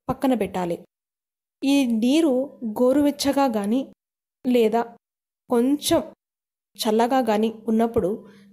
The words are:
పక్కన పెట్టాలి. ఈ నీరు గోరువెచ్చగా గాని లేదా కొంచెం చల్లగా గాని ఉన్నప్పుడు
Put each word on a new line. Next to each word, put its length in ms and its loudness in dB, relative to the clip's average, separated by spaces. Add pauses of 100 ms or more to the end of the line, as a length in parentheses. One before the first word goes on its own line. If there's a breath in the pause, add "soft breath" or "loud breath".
పక్కన 240 -2
పెట్టాలి. 460 -4 (840)
ఈ 220 2
నీరు 800 0
గోరువెచ్చగా 800 0
గాని 480 -2 (540)
లేదా 480 0 (540)
కొంచెం 540 0 (760)
చల్లగా 400 0
గాని 360 0 (140)
ఉన్నప్పుడు 600 -2 (260 loud breath)